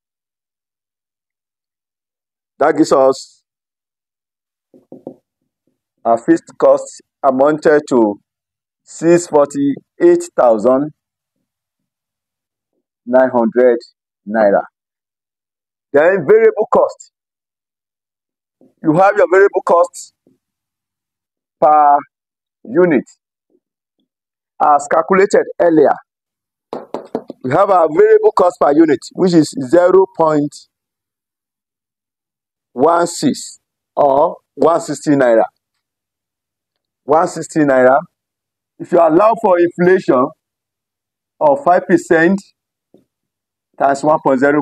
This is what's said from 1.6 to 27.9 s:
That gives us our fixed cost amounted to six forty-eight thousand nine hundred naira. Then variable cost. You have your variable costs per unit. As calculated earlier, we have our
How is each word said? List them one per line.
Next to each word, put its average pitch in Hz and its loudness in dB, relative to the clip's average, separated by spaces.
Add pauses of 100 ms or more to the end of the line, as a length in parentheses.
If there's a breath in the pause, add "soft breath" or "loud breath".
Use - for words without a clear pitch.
That 147 0
gives 156 0
us 135 -2 (2500)
our 117 0
fixed - -4
cost - 0 (220)
amounted 151 0
to 110 0 (640)
six 170 -2
forty-eight 147 -2 (120)
thousand 127 0 (2250)
nine 127 0
hundred 120 0 (500)
naira. 101 0 (1300)
Then 165 0
variable 214 2
cost. - -4 (1700)
You 156 -4
have 196 0
your 185 2
variable 190 2
costs - -2 (1500)
per 151 2 (680)
unit. 147 0 (1600)
As 147 0
calculated 190 0 (140)
earlier, 156 2 (1500)
we 127 -6
have 190 0
our 175 2